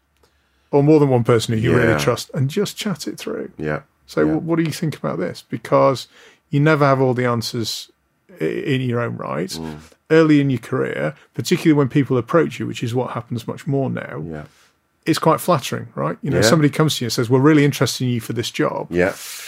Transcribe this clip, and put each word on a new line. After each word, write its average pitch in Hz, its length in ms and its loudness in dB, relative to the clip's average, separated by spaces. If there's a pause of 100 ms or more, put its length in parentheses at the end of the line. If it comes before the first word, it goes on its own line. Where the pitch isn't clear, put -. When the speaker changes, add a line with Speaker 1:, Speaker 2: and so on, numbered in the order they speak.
(720)
Speaker 1:
or 143 100 6
more 151 160 8
than 143 100 6
one 123 160 4
person 117 300 2
who 110 60 0
you 170 120 2
Speaker 2:
Yeah. 127 120 4
Speaker 1:
really 151 160 4
trust, 135 340 -2
and 139 160 0
just 208 260 -4
chat - 300 -6
it - 120 -8
through. - 400 -8
Speaker 2:
Yeah. 76 240 -4 (240)
Speaker 1:
So 156 180 0
Speaker 2:
Yeah. 156 100 2
Speaker 1:
"Wh-, 156 80 -2
what 165 140 -2
do 165 60 2
you 156 100 -2
think 156 240 -4
about 151 240 -6
this?" - 280 -8
Because 135 600 0 (420)
you 143 100 0
never 147 240 4
have 135 160 4
all 127 140 2
the 123 120 0
answers 117 640 -4 (500)
i-, 156 40 -4
in 135 360 -2
your 120 200 -2
own 120 160 -6
right. - 340 -6
Speaker 2:
Mm. 80 260 -10 (340)
Speaker 1:
Early 156 300 6
in 139 100 2
your 123 80 0
career, 131 560 -4 (200)
particularly 160 440 2
when 139 100 2
people 135 300 0
approach 147 400 0
you, 117 80 -6
which 120 160 -10
is 117 120 -4
what 123 180 -4
happens 120 340 -8
much 113 220 -12
more 135 200 -2
now, 117 380 -8
Speaker 2:
Yeah. 76 180 -10 (640)
Speaker 1:
it's 160 140 0
quite 156 200 2
flattering, 123 540 -4
right? 143 280 -6
You 147 80 -4
know, 131 80 0
Speaker 2:
Yeah. 98 40 2
Speaker 1:
somebody 143 280 4
comes 156 280 0
to 127 60 -6
you - 20 -4
and 110 60 -6
says, 120 180 -2
"We're 131 100 6
really 147 240 6
interested 139 400 0
in 123 60 0
you 120 100 -2
for - 120 -8
this 117 180 -4
job." - 400 -4
Speaker 2:
Yeah. 87 220 2 (340)